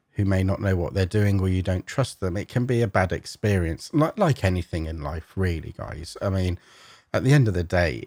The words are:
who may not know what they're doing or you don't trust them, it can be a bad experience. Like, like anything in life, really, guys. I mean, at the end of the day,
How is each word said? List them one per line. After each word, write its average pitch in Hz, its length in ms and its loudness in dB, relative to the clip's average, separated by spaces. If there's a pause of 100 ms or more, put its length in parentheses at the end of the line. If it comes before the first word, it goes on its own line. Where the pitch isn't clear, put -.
(200)
who 101 60 2
may 95 180 2
not 95 160 0
know 95 160 2
what 85 180 -2
they're 95 120 2
doing 101 340 2
or 95 80 0
you 92 140 2
don't 92 260 -2
trust - 320 -4
them, 90 160 -4
it 101 140 -8
can 123 160 -2
be 117 160 0
a 117 60 2
bad 95 240 0
experience. 85 800 -2
Like, 156 240 2
like 175 260 2
anything 90 420 0
in 80 160 -8
life, 76 340 -8
really, 87 420 -2
guys. - 440 -12
I 101 80 0
mean, 92 300 0 (540)
at 92 100 0
the 127 80 4
end 139 160 6
of 98 60 0
the 87 100 0
day, 82 440 0